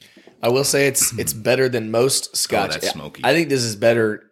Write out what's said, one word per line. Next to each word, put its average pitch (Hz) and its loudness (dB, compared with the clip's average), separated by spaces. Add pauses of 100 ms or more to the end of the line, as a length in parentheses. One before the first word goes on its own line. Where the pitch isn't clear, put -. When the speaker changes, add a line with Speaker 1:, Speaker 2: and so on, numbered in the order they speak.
(440)
Speaker 1:
I 117 0
will 127 2
say 139 2
it's, 127 0
it's 113 -4
better 120 0
than 110 -4
most 127 0
Scotch. 101 -2
Speaker 2:
Oh, - -4
that's 80 -4
smoky. 76 -10
Speaker 1:
I 127 4
think 160 2
this 131 0
is 110 -4
better 110 2